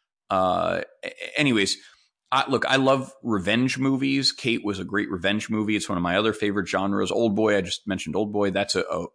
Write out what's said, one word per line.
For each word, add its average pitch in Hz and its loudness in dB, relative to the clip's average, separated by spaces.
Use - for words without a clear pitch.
Uh, 90 0
a-, - -8
anyways, 117 2
I, 131 0
look, 135 0
I 131 2
love 135 2
revenge 117 0
movies. 135 0
Kate 117 -2
was 101 -2
a 92 -6
great 101 -2
revenge 95 -2
movie. 107 0
It's 95 -2
one 98 -2
of 87 0
my 87 2
other 107 4
favorite 101 0
genres. 98 0
Old 110 2
Boy, 107 4
I 95 2
just - -6
mentioned 87 -4
Old 104 -2
Boy. 101 0
That's 98 -2
a, 92 0
a, 85 -4